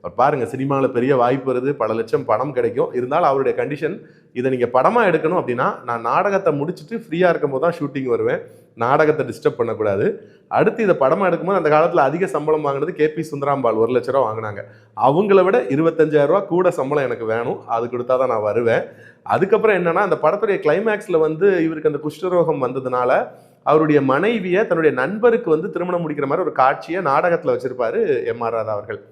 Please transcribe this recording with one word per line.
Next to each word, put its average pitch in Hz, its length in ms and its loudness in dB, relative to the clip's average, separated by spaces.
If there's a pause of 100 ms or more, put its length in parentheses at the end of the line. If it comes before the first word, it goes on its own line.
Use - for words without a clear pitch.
அவர் 87 140 -10
பாருங்க, 135 280 2
சினிமால 135 440 -2
பெரிய 127 280 0
வாய்ப்பு 131 380 0
வருது, 131 180 -2
பல 113 200 -2
லட்சம் 113 320 -2
பணம் 123 280 -2
கிடைக்கும், 123 420 0
இருந்தாலும் 139 320 0
அவருடைய 139 360 0
கண்டிஷன், 151 380 -6 (320)
"இதை 123 180 -2
நீங்க 123 320 2
படமா 202 300 4
எடுக்கணும் 160 260 0
அப்படின்னா, 131 460 -4
நான் 117 160 -6
நாடகத்தை 165 600 0
முடிச்சுட்டு 175 340 -8
ஃப்ரீயா 175 340 0
இருக்கும் 147 220 0
போது 131 100 -4
தான் 170 200 0
ஷூட்டிங் 139 240 -4
வருவேன், 117 360 0 (340)
நாடகத்தை 143 520 2
டிஸ்டர்ப் 139 300 -4
பண்ணக்கூடாது. 110 760 -2 (180)
அடுத்து 214 340 0
இதை 185 120 4
படமா 165 320 2
எடுக்கும்போது," 170 360 0
அந்த 151 80 0
காலத்துல 160 400 4
அதிக 175 160 -2
சம்பளம் 156 360 -2
வாங்கினது 143 300 -2
கே 151 180 0
பி 156 200 -8
சுந்தராம்பாள் 139 460 0
ஒரு 117 160 2
லட்ச 120 180 0
ரூபா 123 220 0
வாங்கினாங்க. 107 300 -8 (340)
அவங்கள 180 480 4
விட 190 140 2
இருபத்தஞ்சாயிரம் 151 680 2
ரூபா 185 140 2
கூட 180 300 0
சம்பளம் 143 340 -2
எனக்கு 117 200 -4
வேணும், 117 420 -4
அது 117 200 -2
கொடுத்தா 123 320 -2
தான் 131 100 2
நான் 113 120 0
வருவேன். 113 420 0 (400)
அதுக்கப்புறம் 196 540 2
என்னன்னா, 175 320 0
அந்த 151 140 0
படத்துடைய 196 340 2
கிளைமேக்ஸ்ல 190 640 0
வந்து 160 460 2
இவருக்கு 156 280 0
அந்த 143 60 -6
குஷ்டரோகம் 156 640 0
வந்ததுனால 127 680 0 (340)
அவருடைய 151 380 4
மனைவியை 185 680 0
தன்னுடைய 160 300 2
நண்பருக்கு 202 540 0
வந்து 156 200 0
திருமணம் 175 320 -4
முடிக்கிற 147 200 -4
மாதிரி 143 180 -2
ஒரு 160 120 -2
காட்சியை 151 500 0
நாடகத்துல 160 540 0
வச்சிருப்பாரு 123 680 -2
எம் 117 160 -4
ஆர் 113 120 -2
ராதா 110 200 -4
அவர்கள். 104 400 -8